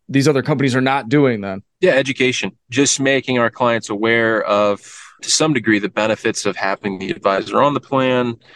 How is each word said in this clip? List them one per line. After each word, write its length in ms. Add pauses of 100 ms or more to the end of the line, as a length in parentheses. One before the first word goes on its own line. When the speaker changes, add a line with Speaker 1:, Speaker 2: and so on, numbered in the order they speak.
Speaker 1:
these 180
other 160
companies 320
are 60
not 280
doing 320
then? 220 (180)
Speaker 2:
Yeah, 120
education. 580 (180)
Just 300
making 400
our 120
clients 400
aware 520
of, 380 (420)
to 80
some 220
degree, 260
the 100
benefits 580
of 100
having 420
the 120
advisor 520
on 120
the 60
plan, 540 (220)